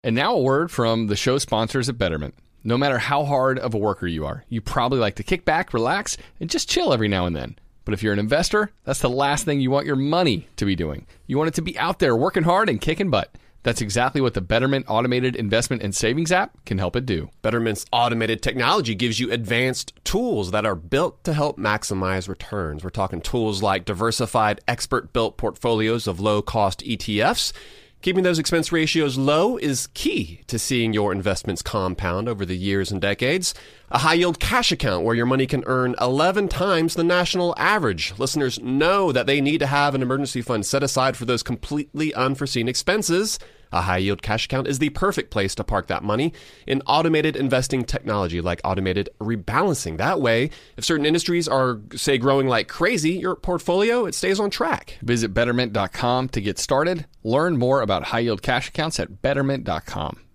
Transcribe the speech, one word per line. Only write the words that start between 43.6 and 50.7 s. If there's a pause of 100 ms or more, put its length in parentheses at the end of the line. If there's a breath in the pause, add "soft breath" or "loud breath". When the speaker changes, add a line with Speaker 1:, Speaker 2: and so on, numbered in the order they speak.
Speaker 2:
A
high-yield
cash
account
is
the
perfect
place
to
park
that
money (360 loud breath)
in
automated
investing
technology
like
automated (120)
rebalancing.
That
way, (260 loud breath)